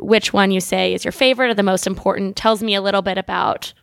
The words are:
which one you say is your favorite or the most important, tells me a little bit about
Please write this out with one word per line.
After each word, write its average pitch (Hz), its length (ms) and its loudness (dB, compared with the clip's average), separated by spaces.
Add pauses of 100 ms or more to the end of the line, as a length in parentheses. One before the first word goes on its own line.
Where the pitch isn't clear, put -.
which 208 280 2
one 196 180 4
you 190 80 2
say 185 340 0
is 180 100 -6
your 262 80 -4
favorite 262 380 2
or 226 60 0
the 202 80 2
most 190 240 0
important, 190 480 -2
tells 220 260 2
me 214 140 -2
a 196 60 -2
little 196 200 0
bit 185 160 -2
about - 640 -4